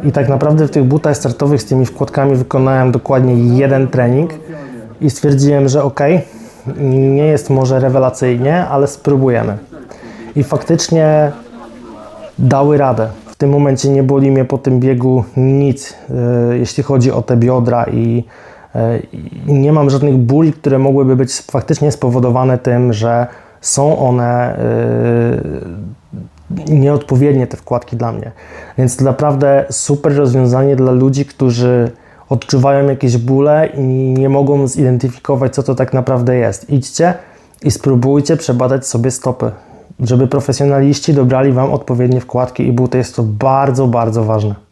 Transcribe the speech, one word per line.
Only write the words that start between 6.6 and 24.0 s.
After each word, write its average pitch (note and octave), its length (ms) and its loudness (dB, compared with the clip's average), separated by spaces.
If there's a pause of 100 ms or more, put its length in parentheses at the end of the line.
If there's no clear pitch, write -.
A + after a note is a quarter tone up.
nie D3 100 2
jest D3 240 0
może C3 300 2
rewelacyjnie, C3 840 0
ale C#3+ 220 0
spróbujemy. B2 680 0 (800)
I D3 80 0
faktycznie D#3 880 0 (1080)
dały C#3+ 380 2
radę. A#2 300 0 (180)
W - 100 -20
tym C#3+ 140 0
momencie C#3 400 2
nie C3+ 140 2
boli C#3 280 2
mnie C3+ 140 2
po C3+ 120 -4
tym C3 220 0
biegu B2+ 440 2 (140)
nic, C3+ 560 0 (160)
e, A#2+ 480 0
jeśli B2 260 -4
chodzi C3 280 2
o A2+ 100 -2
te B2 160 0
biodra A#2+ 560 2
i, A#2 300 -2 (520)
e, A#2 240 0 (480)
i D3 60 2
nie C#3 180 4
mam D3 180 2
żadnych C3+ 280 2
bóli, C#3 360 2
które C3+ 260 0
mogłyby C3+ 360 2
być C3 180 -2
faktycznie - 580 -2
spowodowane B2+ 680 0
tym, B2 360 0
że A#2 340 0 (340)
są D3 380 0
one, B2 580 0